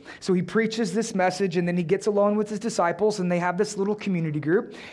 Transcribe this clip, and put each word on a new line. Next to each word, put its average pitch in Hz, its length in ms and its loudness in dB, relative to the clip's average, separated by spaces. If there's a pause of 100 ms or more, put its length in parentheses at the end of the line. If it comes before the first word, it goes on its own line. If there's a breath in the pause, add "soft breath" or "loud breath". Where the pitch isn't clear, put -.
(200 loud breath)
So - 120 0
he 180 80 2
preaches 220 540 0
this 226 200 -2
message, 185 440 0
and 175 100 0
then 175 80 0
he 180 60 2
gets 190 240 0
along 208 300 4
with 214 120 0
his 214 100 -6
disciples, 202 640 0
and 180 100 0
they 175 80 2
have 180 200 0
this 214 180 0
little 196 180 0
community 165 460 -2
group, 165 340 2 (180 loud breath)